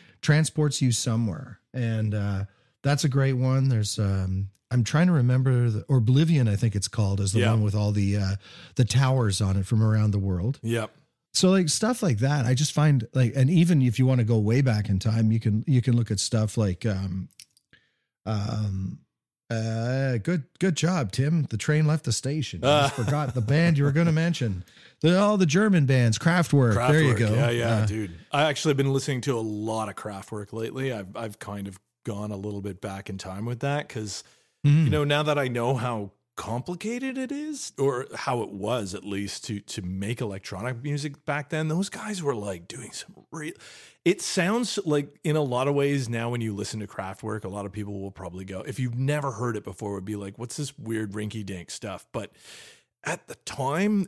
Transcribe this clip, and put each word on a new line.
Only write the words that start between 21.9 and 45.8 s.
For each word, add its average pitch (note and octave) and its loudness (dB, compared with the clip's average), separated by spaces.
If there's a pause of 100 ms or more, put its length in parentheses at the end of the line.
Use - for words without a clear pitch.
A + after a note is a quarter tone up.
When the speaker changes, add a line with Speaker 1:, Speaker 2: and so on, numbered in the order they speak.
Speaker 1:
the B2 -2
station. C3+ -4
You B2 2
just C#3+ 4
Speaker 2:
<laughs> - -
Speaker 1:
forgot C3 0
the B2+ 0
band D3+ 4
you C#3 4
were C#3+ 4
gonna E3 4
mention. D#3 0 (380)
The, F3 6
all G#3 4
the F#3 4
German F3 4
bands, B2 4
Kraftwerk. D3 4 (140)
There D3+ 6
you C#3 4
Speaker 2:
Kraftwerk. G2+ 0
Speaker 1:
go. G#2+ 2
Speaker 2:
Yeah, B2 4
yeah, A#2 2
Speaker 1:
Uh, A2 2
Speaker 2:
dude. G#2 -4 (200)
I C#3+ 2
actually D3+ 0
been C#3 2
listening C3+ -2
to B2+ -2
a A2+ -4
lot A2 -4
of G2 -14
Kraftwerk G#2 -12
lately. A2+ -6
I've, G2+ -10
I've A2+ -10
kind G2+ -10
of G2 -14 (260)
gone G#2+ -8
a G2+ -8
little G2+ -8
bit F#2+ -10
back G2 -10
in F#2+ -8
time F#2+ -10
with A#2+ -6
that C#3+ -4
'cause, A2 -10 (420)
Speaker 1:
Mm. D3 6
Speaker 2:
you C3 4
know, D3 2
now D3 2
that D3+ 0
I C3+ 0
know A#2+ 0
how A2+ -4 (260)
complicated G#3+ -6
it C4 -6
is, D4 -8
or C3+ 0
how B2 -2
it G#2 -6
was G#2 -4
at F#2 -12
least, G2+ -6
to, G#2 -6
to - -10
make G2 -6
electronic G#2+ -8
music D3 -8
back C#3+ -6
then, D#3 -4
those F3+ -2
guys G#3+ -10
were, C#3 -2
like, G2 -8
doing G2 -14
some - -16 (180)
real, D#3 -10 (500)
it E3+ 2
sounds G3+ 0
like, D3 0
in D3+ 0
a D3+ 2
lot B2+ 0
of C#3+ 2
ways C#3 0